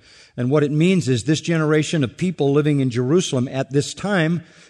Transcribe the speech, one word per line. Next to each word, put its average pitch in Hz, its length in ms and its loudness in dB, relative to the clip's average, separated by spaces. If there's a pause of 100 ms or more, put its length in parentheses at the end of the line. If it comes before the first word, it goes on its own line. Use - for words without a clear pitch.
(360)
And 123 140 -2
what 147 120 2
it 143 80 0
means 156 380 2
is 123 160 0
this 156 160 0
generation 156 640 0
of - 140 -6
people 151 340 0
living 147 280 2
in 131 100 0
Jerusalem 127 580 0
at 131 240 -6
this 139 220 -2
time, 170 500 -2 (260)